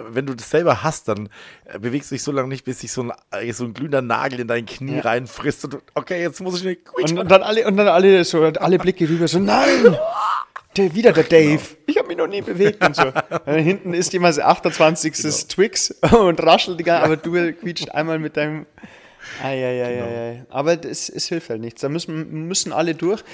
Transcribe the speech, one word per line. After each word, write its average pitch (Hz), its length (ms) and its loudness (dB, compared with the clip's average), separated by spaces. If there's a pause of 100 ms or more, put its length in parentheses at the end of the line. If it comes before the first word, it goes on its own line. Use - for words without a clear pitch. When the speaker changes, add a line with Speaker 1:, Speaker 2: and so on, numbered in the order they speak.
Speaker 1:
wenn 123 160 -6
du 135 80 -8
das - 160 -12
selber 151 340 0
hast, - 240 -6
dann, 104 220 -6 (340)
äh, - 160 -16
bewegst 120 320 -6
du 139 40 -6
dich - 80 -6
so 143 100 -4
lange 135 160 -2
nicht, 135 160 -10
bis 131 160 -8
sich 117 100 -10
so 127 120 -6
ein, 120 100 -8 (180)
äh, 113 220 -6
so 123 100 -8
ein 117 100 -8
glühender 139 280 -2
Nagel 123 400 -4
in 117 80 -8
dein 117 160 -4
Knie 135 320 -8
Speaker 2:
Ja. - 60 -4
Speaker 1:
reinfrisst 123 600 -4
und 139 120 -10
du, - 20 -10 (180)
okay, 170 260 -6
jetzt 175 200 -6
muss 180 180 -6
ich 185 80 -6
eine 180 80 -6
Quietsch- - 360 -4
Speaker 2:
Und, 170 80 -2
und 185 120 2
dann 190 100 8
alle, 220 240 0
und 196 120 2
dann 208 100 4
alle 185 380 8
so, 160 180 0
alle 160 360 2
Blicke 170 280 0
rüber, 165 220 0
so, 170 100 2
„Nein! 226 560 6 (800)
Der, 185 200 0
wieder 220 180 6
der 156 120 4
Dave. 156 320 6
Speaker 1:
Genau. - 20 -2 (260)
Speaker 2:
Ich 302 140 0
hab - 80 -4
mich 175 100 -8
noch 165 80 -2
nie 196 160 -6
bewegt“ 185 420 0
und 151 120 2
so. 165 80 2 (240)
Speaker 1:
<laughs> 131 180 -6
Speaker 2:
Äh, 151 160 2
hinten 180 320 0
isst 175 200 -2
jemand 175 220 4
sein 147 100 0
achtundzwanzigstes 156 960 0
Speaker 1:
Genau. - 120 -10
Speaker 2:
Twix - 380 0
<laughs> - 220 0
und 185 280 6
raschelt 170 380 4
die 170 40 -4
ganze, 165 220 2
aber 156 120 2
du 165 140 -6 (220)
quietscht 170 380 -10
einmal 160 260 -2
mit 151 200 -6
deinem, 151 280 -4 (800)
ei, 135 100 -4 (100)
ei, 123 220 -2
ei, 123 80 -4
Speaker 1:
Genau. 120 140 -6
Speaker 2:
ei, 117 240 -8
ei. 120 180 -16
Aber 156 340 -2
es, - 260 -10
es - 180 -8
hilft 165 240 -6
halt 110 100 -8
nichts. 117 200 -12
Da 139 80 -2
müssen, 160 580 -8
müssen 180 260 -6
alle 160 220 -2
durch. 185 260 -2 (120)